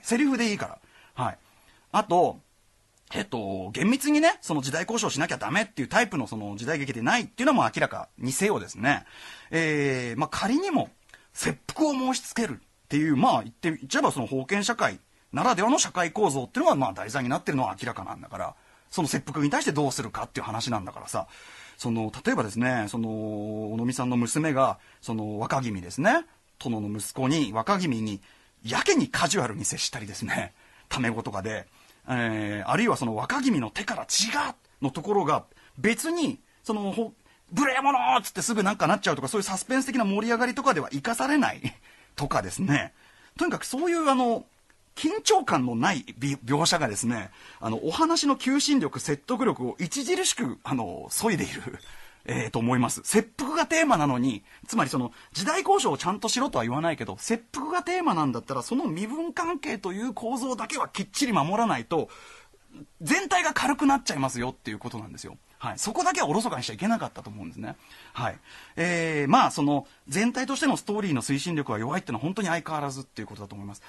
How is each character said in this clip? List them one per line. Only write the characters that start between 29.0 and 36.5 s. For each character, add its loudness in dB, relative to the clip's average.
カ 0
ジ 0
ュ 2
ア 0
ル -6
に -6
接 -2
し -4
た -8
り -8
で -12
す -8
ね、 -4
タ -4
メ 0
語 -2
と -6
か -4
で、 -6
え -2
ー、 -2
あ 4
る 4
い 4
は 4
そ -2
の -2
若 -2
君 4
の -2
手 -6
か -4
ら -6
血 0
が、 -2
の 0
と -6
こ -2
ろ 4
が、 2
別 0
に、 0